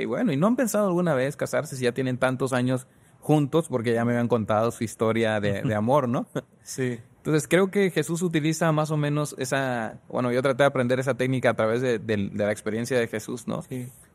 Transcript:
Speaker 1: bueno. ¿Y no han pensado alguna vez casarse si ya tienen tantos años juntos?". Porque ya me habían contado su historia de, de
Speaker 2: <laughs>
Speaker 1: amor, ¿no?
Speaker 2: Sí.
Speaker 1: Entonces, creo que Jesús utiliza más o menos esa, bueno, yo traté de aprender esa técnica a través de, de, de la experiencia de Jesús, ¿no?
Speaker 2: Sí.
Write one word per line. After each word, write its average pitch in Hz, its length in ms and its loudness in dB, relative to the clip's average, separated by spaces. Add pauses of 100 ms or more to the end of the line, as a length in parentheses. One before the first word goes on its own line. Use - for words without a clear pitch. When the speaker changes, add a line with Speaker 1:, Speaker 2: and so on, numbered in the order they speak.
Speaker 1:
bueno. 156 240 0
¿Y 135 60 0
no 160 80 2
han 233 100 4
pensado 214 320 0
alguna 175 280 2
vez 135 200 -2
casarse 135 400 -4
si 127 100 -2
ya 120 80 2
tienen 127 260 -2
tantos 131 340 0
años 127 320 0 (360)
juntos?". 151 460 2
Porque 120 260 -2
ya 117 120 2
me 120 60 2
habían 120 160 0
contado 110 420 2
su 117 140 -6
historia 110 560 0
de, 101 240 -2
de 110 100 0
Speaker 2:
<laughs> - 0 -
Speaker 1:
amor, 123 340 2
¿no? 135 200 -2 (340)
Speaker 2:
Sí. 123 380 -6 (180)
Speaker 1:
Entonces, 151 300 0
creo 185 240 4
que 196 180 2
Jesús 165 320 -2
utiliza 160 500 0
más 151 200 0
o 156 60 0
menos 147 420 -2
esa, 127 600 -4 (100)
bueno, 123 220 -2
yo 127 120 0
traté 135 180 2
de 143 60 6
aprender 131 320 2
esa 131 160 0
técnica 127 340 0
a 110 60 4
través 113 260 2
de, 123 160 0
de, 104 340 -2
de 104 140 0
la 104 60 2
experiencia 113 480 -2
de 117 80 0
Jesús, 117 400 -8
¿no? 113 160 -6
Speaker 2:
Sí. 123 240 -10 (280)